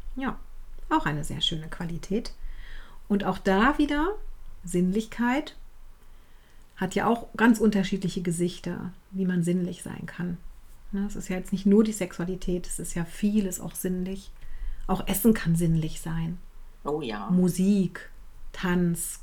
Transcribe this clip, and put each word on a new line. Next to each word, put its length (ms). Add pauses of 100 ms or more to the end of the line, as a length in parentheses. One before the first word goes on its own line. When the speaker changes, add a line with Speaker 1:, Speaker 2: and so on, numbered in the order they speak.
(160)
Speaker 1:
Ja, 220 (520)
auch 160
eine 180
sehr 180
schöne 280
Qualität. 640 (720)
Und 160
auch 140
da 400
wieder 380 (500)
Sinnlichkeit 880 (1200)
hat 200
ja 120
auch 200 (100)
ganz 220
unterschiedliche 640
Gesichter, 680 (200)
wie 140
man 180
sinnlich 400
sein 240
kann. 300 (540)
Ne, 140
es 120
ist 100
ja 100
jetzt 140
nicht 140
nur 180
die 100
Sexualität, 720
es 140
ist 160
ja 100
vieles 540
auch 160
sinnlich. 560 (560)
Auch 200
Essen 260
kann 220
sinnlich 460
sein. 360 (480)
Speaker 2:
Oh 160
ja. 280
Speaker 1:
Musik, 800 (440)
Tanz, 680